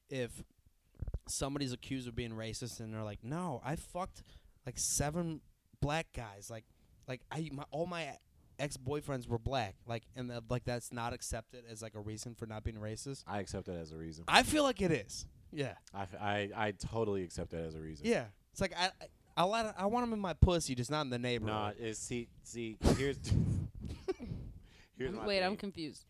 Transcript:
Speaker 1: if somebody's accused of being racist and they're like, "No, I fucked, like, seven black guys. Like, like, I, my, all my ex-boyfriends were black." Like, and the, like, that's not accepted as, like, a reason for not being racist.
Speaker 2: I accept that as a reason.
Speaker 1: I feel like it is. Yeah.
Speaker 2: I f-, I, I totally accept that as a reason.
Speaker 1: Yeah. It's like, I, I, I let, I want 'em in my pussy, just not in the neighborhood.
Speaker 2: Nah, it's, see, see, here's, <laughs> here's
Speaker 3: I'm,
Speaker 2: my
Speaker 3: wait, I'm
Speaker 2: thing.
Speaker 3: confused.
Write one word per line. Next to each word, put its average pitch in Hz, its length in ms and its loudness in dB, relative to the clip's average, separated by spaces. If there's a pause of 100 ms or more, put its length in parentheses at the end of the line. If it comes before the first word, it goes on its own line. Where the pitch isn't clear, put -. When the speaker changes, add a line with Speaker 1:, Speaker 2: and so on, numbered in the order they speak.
Speaker 1:
if 123 340 -2 (840)
somebody's 139 440 0
accused 123 360 -4
of 117 80 -8
being 120 160 -2
racist 110 480 -4
and 110 140 -6
they're 110 100 -2
like, 104 200 -6
"No, 151 400 -2
I 143 120 0
fucked, - 480 -8 (420)
like, 127 120 -8
seven 156 640 0 (380)
black 147 340 2
guys. 101 360 -10
Like, 113 160 -10 (420)
like, 127 140 -6 (100)
I, 156 220 -2
my, 139 180 -6
all 156 140 0
my 165 320 -2 (420)
ex-boyfriends 139 680 -2
were 120 100 2
black." 113 380 0 (100)
Like, 117 180 -4 (120)
and 123 140 -4
the, 120 200 -6
like, 123 160 2
that's 120 260 -2
not 120 220 -2
accepted 120 560 -6
as, 110 120 -10
like, 110 140 -10
a 107 40 -6
reason 107 360 -6
for 117 120 -8
not 107 160 -6
being 113 140 -2
racist. 110 500 -4
Speaker 2:
I 101 120 0
accept 95 280 -4
that 90 100 -2
as 80 140 -6
a 80 60 -8
reason. 80 300 -6
Speaker 1:
I 202 160 10
feel 294 200 4
like 262 180 2
it 180 100 6
is. - 340 0 (260)
Yeah. 135 240 -2 (180)
Speaker 2:
I 98 80 -4
f-, 95 180 -6
I, 101 360 2
I 107 160 2
totally 101 520 2
accept 85 280 -6
that 82 100 -2
as 80 140 -4
a 80 40 -8
reason. 80 280 -8
Speaker 1:
Yeah. 185 180 4 (260)
It's - 100 -6
like, 180 140 0
I, 175 100 4 (140)
I, 160 60 -12 (320)
I 160 60 8
let, 214 340 4
I 185 80 2
want 240 220 4
'em 226 60 0
in 214 60 2
my 185 140 2
pussy, 170 420 6
just 120 160 0
not 151 100 4
in 135 100 -2
the 120 80 2
neighborhood. 117 340 2
Speaker 2:
Nah, 107 180 2 (160)
it's, 107 120 -2
see, 120 280 -2 (160)
see, 113 340 -6 (200)
here's, 135 200 2
<laughs> - 1800 -2
here's 127 140 -2
Speaker 3:
I'm, 202 60 -4
Speaker 2:
my 220 100 -6
Speaker 3:
wait, 196 160 4
I'm 185 80 4
Speaker 2:
thing. 208 60 -2
Speaker 3:
confused. 127 520 -8